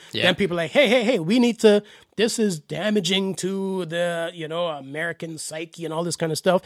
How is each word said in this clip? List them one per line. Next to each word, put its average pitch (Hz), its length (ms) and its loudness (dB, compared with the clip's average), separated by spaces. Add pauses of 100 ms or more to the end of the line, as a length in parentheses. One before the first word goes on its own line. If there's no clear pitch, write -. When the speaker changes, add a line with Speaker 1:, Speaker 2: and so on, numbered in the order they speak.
(140)
Speaker 1:
Yeah. 110 100 0
Speaker 2:
Then 180 120 4
people 180 220 -2
are 170 60 -2
like, 156 80 -6
"Hey, 269 160 4
hey, 233 160 4
hey, 226 160 2
we 180 200 2
need 240 200 2
to, 208 240 6 (320)
this 220 240 0
is 196 220 0
damaging 190 760 -2
to 190 500 -4
the, 170 480 -2
you 160 140 -10
know, 170 200 -4
American 156 720 -8
psyche 165 460 -10
and 156 100 -6
all 165 120 -2
this 165 100 -4
kind 165 160 -2
of 151 60 -2
stuff, 185 280 4